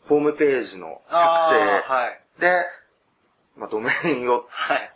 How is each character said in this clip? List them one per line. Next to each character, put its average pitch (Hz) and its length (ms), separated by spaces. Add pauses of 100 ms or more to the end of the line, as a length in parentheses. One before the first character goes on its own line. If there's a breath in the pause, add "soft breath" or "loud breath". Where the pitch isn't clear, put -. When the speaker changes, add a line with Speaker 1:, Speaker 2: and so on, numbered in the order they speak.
Speaker 1:
ホ 147 120
ー - 20
ム 147 140
ペ 139 260
ー - 20
ジ 98 180
の 82 280
作 - 80
成。 170 40
Speaker 2:
あ 165 680
ー、 135 60
は 123 140
い。 - 140 (180)
Speaker 1:
で、 175 260 (880)
ま 104 120
あ、 - 20
ド 110 100
メ 117 100 (160)
イ 139 160
ン 123 100
を、 120 180
Speaker 2:
は - 260
い。 - 200